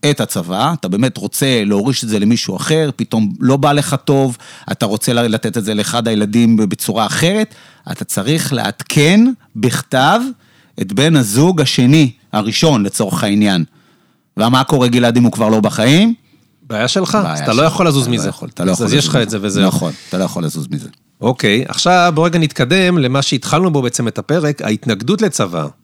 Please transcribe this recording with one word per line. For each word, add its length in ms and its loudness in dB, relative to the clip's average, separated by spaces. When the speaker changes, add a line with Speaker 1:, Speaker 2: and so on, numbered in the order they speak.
Speaker 1:
את 100 -2
הצוואה, 520 -2
אתה 160 -6
באמת 280 0
רוצה 500 -2
להוריש 380 0
את 40 -8
זה 100 -2
למישהו 380 0
אחר, 400 0
פתאום 440 -2
לא 160 2
בא 160 2
לך 320 -2
טוב, 320 0
אתה 140 -4
רוצה 260 -2
ל-, 140 0
לתת 300 -2
את 80 -4
זה 100 -2
לאחד 340 -2
הילדים 480 2
בצורה 500 -2
אחרת, 480 -2
אתה 120 -10
צריך 480 -2
לעדכן 720 2
בכתב 640 0
את 120 -6
בן 240 2
הזוג 440 2
השני, 500 4
הראשון 500 2
לצורך 420 -4
העניין. 400 2
ומה 280 2
קורה, 240 2
גלעד, 280 2
אם 60 4
הוא 100 4
כבר 160 0
לא 120 4
בחיים? 540 2
Speaker 2:
בעיה 260 -4
שלך, 340 -2
Speaker 1:
בעיה 120 -2
Speaker 2:
אז 60 -4
אתה 120 -2
לא 100 2
Speaker 1:
שלך. 100 2
Speaker 2:
יכול 160 0
לזוז 140 0
Speaker 1:
אתה 80 -2
לא 60 -2
Speaker 2:
מזה. 120 -4
Speaker 1:
יכול, 260 -10
אתה 100 -6
לא 60 2
Speaker 2:
אז, 60 0
Speaker 1:
יכול 100 -2
Speaker 2:
אז 80 0
יש 40 4
Speaker 1:
לזוז 160 -2
Speaker 2:
לך 80 2
את 40 -2
Speaker 1:
מזה. 120 -4
Speaker 2:
זה 80 -4
וזהו. 220 0
Speaker 1:
נכון, 240 -2
אתה 100 -6
לא 60 0
יכול 200 -6
לזוז 260 -6
מזה. 180 -8
Speaker 2:
אוקיי, 480 0
עכשיו 460 2
בוא 120 2
רגע 120 0
נתקדם 600 0
למה 240 0
שהתחלנו 480 0
בו 120 0
בעצם 260 -2
את 100 -8
הפרק, 440 -2
ההתנגדות 600 -2
לצוואה. 440 -4